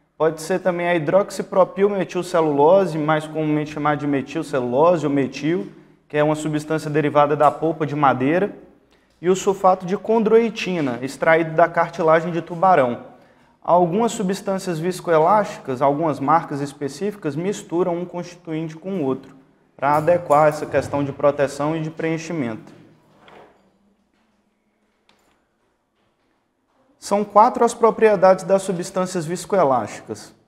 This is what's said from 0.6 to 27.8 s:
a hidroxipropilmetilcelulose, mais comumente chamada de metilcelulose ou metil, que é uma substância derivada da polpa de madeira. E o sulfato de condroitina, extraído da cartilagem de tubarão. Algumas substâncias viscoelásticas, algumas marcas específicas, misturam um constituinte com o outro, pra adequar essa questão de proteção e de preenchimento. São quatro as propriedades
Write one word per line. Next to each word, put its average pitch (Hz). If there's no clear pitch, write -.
a 175
hidroxipropilmetilcelulose, 175
mais 151
comumente 151
chamada 151
de 143
metilcelulose 143
ou 143
metil, 143
que 147
é 147
uma 151
substância 156
derivada 147
da 143
polpa 160
de 143
madeira. 147
E 170
o 185
sulfato 190
de 185
condroitina, 208
extraído 160
da 165
cartilagem 165
de 170
tubarão. 165
Algumas 180
substâncias 190
viscoelásticas, 170
algumas 147
marcas 147
específicas, 143
misturam 175
um 170
constituinte 165
com 190
o 165
outro, 131
pra 143
adequar 156
essa 147
questão 143
de 139
proteção 143
e 160
de 156
preenchimento. 160
São 208
quatro 233
as 233
propriedades 190